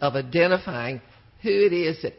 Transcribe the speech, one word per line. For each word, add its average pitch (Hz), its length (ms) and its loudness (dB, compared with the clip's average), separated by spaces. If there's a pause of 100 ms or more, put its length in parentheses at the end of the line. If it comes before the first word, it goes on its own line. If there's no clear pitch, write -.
of 143 140 0
identifying 135 840 0 (400)
who 220 80 -4
it 202 240 4
is 165 300 -2
that's - 160 -6